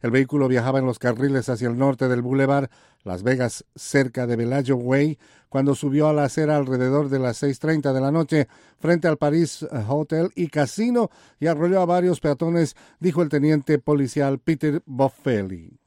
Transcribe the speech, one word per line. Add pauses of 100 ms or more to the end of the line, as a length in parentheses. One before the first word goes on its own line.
El
vehículo
viajaba
en
los
carriles
hacia
el
norte
del
Boulevard (360)
Las
Vegas, (100)
cerca
de
Bellagio
Way, (300)
cuando
subió
a
la
acera
alrededor
de
las
seis
treinta
de
la
noche, (300)
frente
al
Paris (220)
Hotel
y
Casino, (320)
y
arrolló
a
varios
peatones, (240)
dijo
el
teniente
policial
Peter
Boffelli.